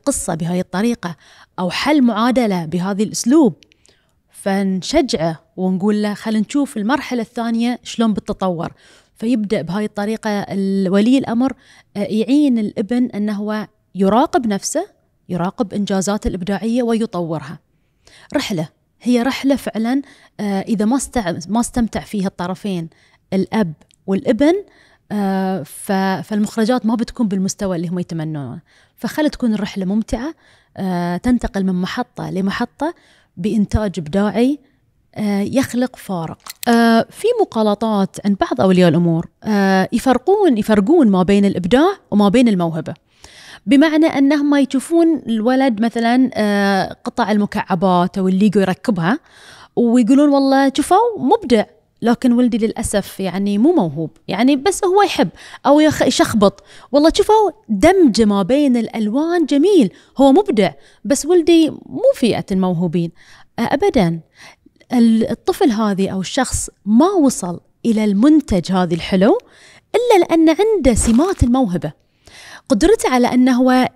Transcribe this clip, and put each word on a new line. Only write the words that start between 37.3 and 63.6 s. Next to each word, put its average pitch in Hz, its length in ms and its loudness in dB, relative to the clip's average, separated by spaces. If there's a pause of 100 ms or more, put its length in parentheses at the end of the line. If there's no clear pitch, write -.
مقالطات 214 840 -2
عند 202 160 0
بعض 294 200 -2
أولياء 185 280 4
الأمور، 165 400 0 (160)
آه، 190 480 0
يفرقون، 269 640 2
يفرقون 220 500 4
ما 185 140 4
بين 202 220 2
الإبداع 202 460 2 (200)
وما 208 180 2
بين 240 200 4
الموهبة، 165 460 -2 (720)
بمعنى 302 400 4
أنهم 285 440 2
ما 285 100 4
يشوفون 320 640 0
الولد 233 540 0
مثلا، 233 540 2
آه، 202 680 0
قطع 214 280 -2
المكعبات 190 880 0
أو 185 100 0
الليجو 190 320 2
يركبها، 185 580 -2 (580)
ويقولون: 247 520 4
"والله 269 480 2
شوفوا 415 420 2
مبدع، 254 460 2 (380)
لكن 233 300 2
ولدي 240 260 2
للأسف 214 640 -4
يعني 196 380 -2
مو 277 140 4
موهوب، 165 380 -2 (180)
يعني 254 280 2
بس 359 280 -2
هو 381 180 4
يحب 294 260 0 (380)
أو 285 140 6
يخ-، 311 220 2
يشخبط. 214 640 0 (280)
والله 294 220 4
شوفوا 415 360 2 (180)
دمج 262 540 4
ما 202 200 2
بين 254 340 2
الألوان 262 720 -2
جميل، 285 440 4 (280)
هو 269 140 6
مبدع، 269 380 2 (340)
بس 277 220 -2
ولدي 330 440 4
مو - 320 -10 (120)
فئة - 380 0
الموهوبين". 180 580 -2 (480)
آه، 226 40 -4